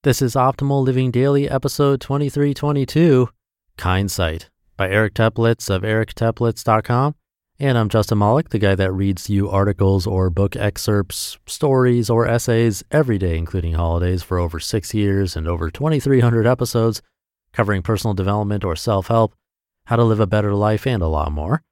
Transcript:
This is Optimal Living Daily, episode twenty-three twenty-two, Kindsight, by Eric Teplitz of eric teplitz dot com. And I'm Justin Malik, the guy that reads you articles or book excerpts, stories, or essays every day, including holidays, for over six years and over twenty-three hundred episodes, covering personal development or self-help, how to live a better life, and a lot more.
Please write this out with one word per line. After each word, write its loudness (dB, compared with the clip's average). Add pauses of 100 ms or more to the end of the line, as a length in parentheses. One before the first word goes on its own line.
This 2
is 0
Optimal 0
Living 0
Daily, 2
episode 0
twenty-three -2
twenty-two, 2 (480)
Kindsight, -2 (300)
by -2
Eric 0
Teplitz 0
of 0
eric -2
teplitz -2
dot 0
com. 0 (460)
And 2
I'm 2
Justin 2
Malik, 2
the -2
guy 2
that 0
reads -2
you 2
articles 2
or 0
book -2
excerpts, -4
stories, 0
or 2
essays 0
every 0
day, 0
including -4
holidays, 0
for -2
over -4
six -6
years 0
and -4
over -4
twenty-three 0
hundred 4
episodes, 0 (500)
covering 0
personal -2
development -2
or -4
self-help, 0 (500)
how 0
to 4
live 2
a 4
better 0
life, 0
and -2
a 0
lot -2
more. -2 (100)